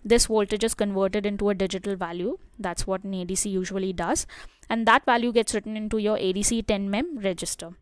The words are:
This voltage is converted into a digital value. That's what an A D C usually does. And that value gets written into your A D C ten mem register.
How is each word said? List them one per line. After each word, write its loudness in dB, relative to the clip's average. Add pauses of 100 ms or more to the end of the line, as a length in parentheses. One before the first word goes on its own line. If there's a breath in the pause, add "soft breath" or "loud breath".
This 6
voltage 2
is 0
converted 0
into 0
a 2
digital -2
value. -4 (200)
That's -4
what -4
an -6
A -4
D -4
C -2
usually -2
does. -2 (420 loud breath)
And 2
that 8
value 4
gets 2
written -4
into -2
your 2
A 0
D 0
C 0
ten 0
mem -2
register. -4 (120)